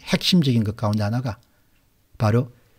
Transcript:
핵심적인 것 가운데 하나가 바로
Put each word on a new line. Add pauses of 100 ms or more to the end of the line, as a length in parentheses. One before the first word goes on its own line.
핵심적인
것
가운데
하나가 (800)
바로 (280)